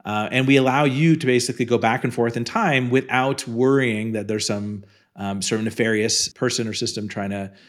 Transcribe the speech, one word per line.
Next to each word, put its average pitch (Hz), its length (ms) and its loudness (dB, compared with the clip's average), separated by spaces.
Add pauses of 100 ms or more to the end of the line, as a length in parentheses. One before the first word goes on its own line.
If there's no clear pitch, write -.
Uh, 107 260 -2
and 131 160 2
we 139 80 8
allow 131 300 4
you 156 320 4
to 131 100 -2
basically 123 380 2
go 120 120 2
back 120 280 0
and 120 80 -2
forth 117 240 0
in 117 80 -2
time 143 440 0
without 131 600 0
worrying 117 640 0
that 104 160 -6
there's 107 180 -2
some, 104 380 -6 (320)
um, 98 240 -6
sort 110 180 -2
of 110 60 -2
nefarious 110 640 -2
person 123 380 -4
or 104 60 -8
system 107 340 -6
trying 98 220 -8
to, 98 220 -8 (180)